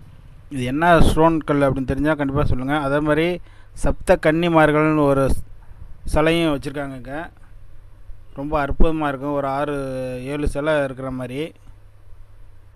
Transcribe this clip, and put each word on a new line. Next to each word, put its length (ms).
இது 120
என்ன 380
ஸ்டோன் 380
கல் 220
அப்படின்னு 240
தெரிஞ்சா 280
கண்டிப்பா 300
சொல்லுங்க. 360
அதே 200
மாதிரி 260
சப்த 380
கன்னிமார்கள்னு 880
ஒரு 260
ஸ்-, 140
சிலையும் 460
வச்சுருக்காங்க 440
இங்க. 200
ரொம்ப 240
அற்புதமா 480
இருக்கும், 260
ஒரு 140
ஆறு, 280
ஏழு 220
சிலை 360
இருக்கிற 280
மாதிரி. 300